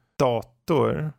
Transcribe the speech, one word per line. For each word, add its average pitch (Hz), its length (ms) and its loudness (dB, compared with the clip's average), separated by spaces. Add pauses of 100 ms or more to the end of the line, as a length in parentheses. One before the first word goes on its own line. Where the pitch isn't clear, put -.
(180)
dator, 131 1000 0